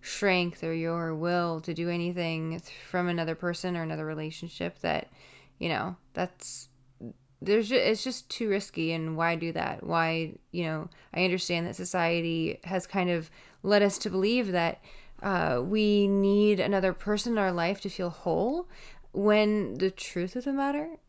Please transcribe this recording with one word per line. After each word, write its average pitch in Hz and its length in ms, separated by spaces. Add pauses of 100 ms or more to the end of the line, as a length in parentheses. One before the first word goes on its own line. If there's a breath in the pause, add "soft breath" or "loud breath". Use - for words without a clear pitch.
strength 180 600
or 165 100
your 165 400
will 170 460
to 170 120
do 170 160
anything 170 640
th-, 165 120 (280)
from 180 180
another 165 280
person 175 400
or 170 60
another 156 220
relationship, 156 760
that, - 280 (500 loud breath)
you - 100
know, 160 260 (180)
that's, - 560 (720)
there's 208 280
ju-, 254 80
it's - 260
just - 260
too 226 200
risky. 180 440
And 160 240
why 165 200
do 165 160
that? - 320
Why, 165 500 (160)
you 175 140
know, 160 240 (260 loud breath)
I 175 80
understand 180 460
that - 80
society 165 880
has 180 240
kind 180 220
of 165 200 (320 loud breath)
led 202 200
us 202 160
to 202 120
believe 208 400
that, 170 300 (420 loud breath)
uh, 160 420
we 208 440
need 196 500
another 190 340
person 208 400
in 220 60
our 190 140
life 175 280
to - 80
feel 180 220
whole, 208 580 (440 loud breath)
when 208 640
the 190 160
truth 180 460
of 254 80
the 277 80
matter 285 440 (120)